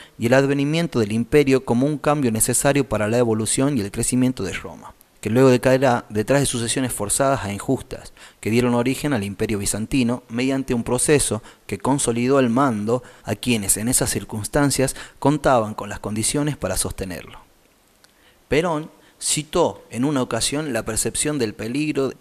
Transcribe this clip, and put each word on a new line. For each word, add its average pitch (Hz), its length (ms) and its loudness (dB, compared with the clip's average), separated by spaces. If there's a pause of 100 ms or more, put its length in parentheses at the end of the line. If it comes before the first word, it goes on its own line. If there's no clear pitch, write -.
(180)
y 113 100 0
el 117 60 2
advenimiento 143 640 2
del 104 120 2
imperio 131 520 4
como 123 220 2
un 147 140 -2
cambio 147 320 0
necesario 131 580 2
para 104 180 0
la 117 120 2
evolución 123 580 2
y 107 40 0
el 98 100 -4
crecimiento 127 500 0
de 90 120 -4
Roma, - 400 -12 (280)
que 101 100 -2
luego 131 180 6
decaerá 127 600 4
detrás 110 320 2
de 139 40 2
sucesiones 120 480 -2
forzadas 110 520 -2
e 98 80 -6
injustas, - 600 -6 (260)
que 104 120 -4
dieron 120 240 2
origen 127 380 -2
al 107 100 -2
Imperio 101 340 -4
Bizantino 117 720 -2
mediante 131 460 -2
un 117 80 -2
proceso 127 580 2 (240)
que 101 140 -8
consolidó 127 600 2
el 127 120 4
mando 117 500 0 (220)
a - 100 -4
quienes 104 440 0
en 107 100 -4
esas 131 240 0
circunstancias 131 840 0 (220)
contaban 135 560 2
con 104 160 -10
las 101 100 -10
condiciones 123 560 -2
para 95 220 -4
sostenerlo. - 640 -8 (1080)
Perón 156 440 0 (280)
citó 147 680 -2
en 120 160 -2
una 143 160 0
ocasión 135 500 -4
la 110 140 -4
percepción 117 540 -4
del 107 160 -4
peligro 135 640 -4